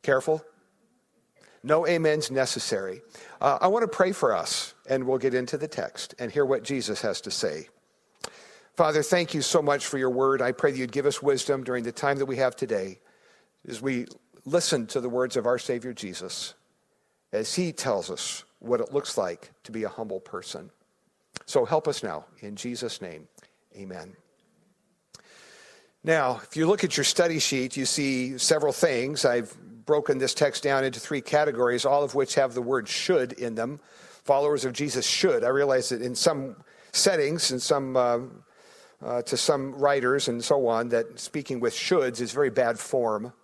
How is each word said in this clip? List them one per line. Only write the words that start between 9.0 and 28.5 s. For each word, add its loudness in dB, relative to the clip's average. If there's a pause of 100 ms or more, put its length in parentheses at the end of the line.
thank 0
you -2
so 2
much 0
for -4
your 2
word. 2
I 0
pray 0
that -6
you'd -4
give -2
us -2
wisdom 0
during -4
the -6
time 0
that -2
we -4
have 0
today -2 (720)
as -10
we -2 (380)
listen 0
to -2
the -4
words 0
of 0
our 2
Savior -4
Jesus, -10 (760)
as -4
he 0
tells -2
us -8 (160)
what 0
it -6
looks -2
like -4 (100)
to -18
be -4
a -4
humble -8
person. -12 (720)
So 2
help 0
us -2
now. -8 (160)
In -12
Jesus' -8
name, -14 (480)
amen. -14 (1900)
Now, 2
if -12
you 2
look 4
at -2
your 0
study 2
sheet, -2
you -2
see -2
several 2